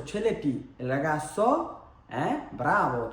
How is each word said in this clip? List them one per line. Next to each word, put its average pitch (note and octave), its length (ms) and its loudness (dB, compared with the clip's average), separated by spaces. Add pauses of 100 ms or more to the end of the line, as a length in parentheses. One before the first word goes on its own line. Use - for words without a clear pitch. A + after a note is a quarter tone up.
(100)
ছেলেটি, G3+ 420 0 (280)
ইল B2+ 140 -4
রাগাসো, D3+ 540 2 (680)
হ্যাঁ, E3 200 0 (260)
ব্রাভো, D3 400 2 (120)